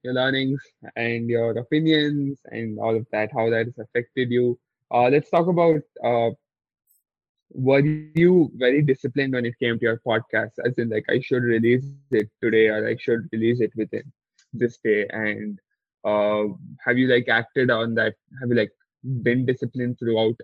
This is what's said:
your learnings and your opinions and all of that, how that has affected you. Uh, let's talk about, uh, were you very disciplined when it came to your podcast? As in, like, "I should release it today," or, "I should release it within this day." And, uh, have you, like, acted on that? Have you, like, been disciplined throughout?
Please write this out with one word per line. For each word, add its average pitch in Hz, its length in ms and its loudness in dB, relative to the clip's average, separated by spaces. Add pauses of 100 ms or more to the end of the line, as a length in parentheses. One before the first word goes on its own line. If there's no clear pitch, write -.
your 127 120 -6
learnings 135 460 0 (360)
and 117 340 -4
your 117 260 0
opinions 147 920 0
and 113 320 -8
all 113 160 0
of 113 180 -2
that, 107 200 -2
how 113 180 0
that 113 160 0
has 120 120 -14
affected 120 520 -4
you. 123 280 0 (340)
Uh, 120 160 4
let's 147 220 2
talk 170 180 2
about, 170 320 2 (240)
uh, 117 260 2 (1200)
were 135 300 2
you 156 760 4
very 127 260 2
disciplined 135 500 0
when 123 140 -2
it 120 140 -6
came 117 180 0
to 120 60 -2
your 117 220 0
podcast? 113 460 -2 (120)
As 127 140 -10
in, 117 100 -2
like, 107 200 -2
"I 123 120 2
should 123 220 -2
release 120 420 2 (260)
it 107 180 0 (140)
today," 110 260 4
or, 107 180 -2
"I 113 100 -2
should 117 360 -2
release 117 280 0
it 107 160 0
within 113 360 -6 (400)
this 117 260 -4
day." 104 300 0
And, 107 500 -6 (460)
uh, 104 400 0 (400)
have 123 140 0
you, 131 80 4
like, 123 220 2
acted 123 420 0
on 117 240 0
that? 110 200 0 (260)
Have 123 80 -6
you, 120 80 2
like, 107 160 0 (500)
been 123 240 2
disciplined 123 520 -4
throughout? 113 460 0